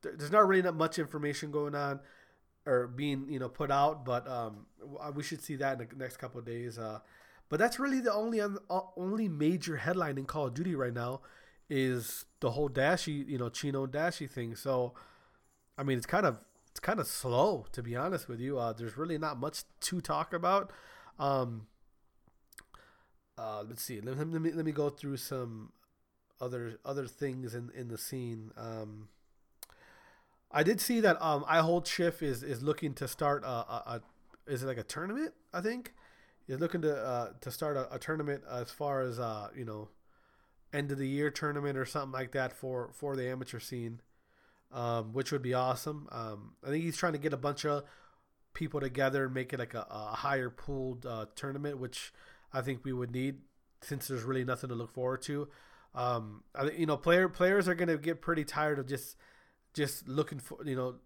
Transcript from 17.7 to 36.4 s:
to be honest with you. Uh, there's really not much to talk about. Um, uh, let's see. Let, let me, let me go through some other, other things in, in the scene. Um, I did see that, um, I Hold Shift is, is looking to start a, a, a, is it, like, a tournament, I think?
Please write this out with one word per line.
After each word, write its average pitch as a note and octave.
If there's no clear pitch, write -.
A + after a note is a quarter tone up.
to A#2+
be A#2
honest D#3
with A#2
you. C3
Uh, A#2
there's A2
really D#3+
not D3+
much C#3+
to F3+
talk D#3
about. F#3
Um, B2+
uh, G#2+
let's A2
see. A2
Let, C3
let D#3+
me, E3
let D#3+
me D#3
go D3
through C#3
some A#2
other, B2
other C#3
things B2+
in, A#2+
in B2+
the A#2
scene. A#2
Um, A2
I D3
did G3
see A#3
that, F#3
um, D3
I D#3+
Hold E3+
Shift E3+
is, C3
is C3
looking D3
to C3+
start C#3+
a, -
a, A#2
a, A#2
is B2+
it, C3+
like, B2+
a A2+
tournament, A3
I F3
think? A#3